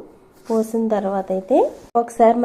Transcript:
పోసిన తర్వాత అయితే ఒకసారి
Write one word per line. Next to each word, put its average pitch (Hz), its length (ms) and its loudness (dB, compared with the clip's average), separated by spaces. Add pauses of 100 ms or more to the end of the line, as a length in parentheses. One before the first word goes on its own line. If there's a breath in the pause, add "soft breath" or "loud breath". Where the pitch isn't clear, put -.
(480)
పోసిన 226 360 -2 (120)
తర్వాత 196 420 -4
అయితే 214 200 0 (440)
ఒకసారి 233 440 2